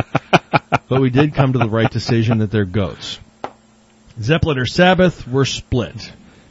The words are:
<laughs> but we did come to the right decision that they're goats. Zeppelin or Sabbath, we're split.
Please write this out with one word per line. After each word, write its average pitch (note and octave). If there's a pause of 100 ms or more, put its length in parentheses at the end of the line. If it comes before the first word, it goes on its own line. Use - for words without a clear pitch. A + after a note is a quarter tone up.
(440)
<laughs> -
but C3
we C3
did C#3+
come C3
to B2+
the A2+
right A2+
decision A2+
that G#2
they're G#2
goats. F2+ (1000)
Zeppelin D3
or B2
Sabbath, F3+
we're C3
split. - (400)